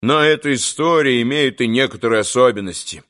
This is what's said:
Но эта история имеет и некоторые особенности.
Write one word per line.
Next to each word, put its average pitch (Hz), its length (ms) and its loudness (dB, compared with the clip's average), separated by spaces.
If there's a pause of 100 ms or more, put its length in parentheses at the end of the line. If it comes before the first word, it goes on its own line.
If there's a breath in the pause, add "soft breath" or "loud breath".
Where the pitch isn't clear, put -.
Но 147 220 0
эта 151 320 2
история 147 680 0
имеет 131 380 0
и 120 60 0
некоторые 113 540 0
особенности. 101 880 -2